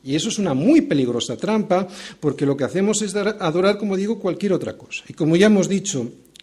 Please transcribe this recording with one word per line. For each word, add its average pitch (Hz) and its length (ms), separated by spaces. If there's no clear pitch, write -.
Y 135 120
eso 160 140
es - 100
una 175 160
muy 233 280
peligrosa 120 540
trampa, 190 500
porque 143 260
lo 139 100
que 139 80
hacemos 202 380
es 190 100
dar, 208 280
adorar, 185 360
como 202 200
digo, 208 220
cualquier 185 340
otra - 260
cosa. - 300
Y - 40
como 165 240
ya 202 100
hemos 208 220
dicho, 143 420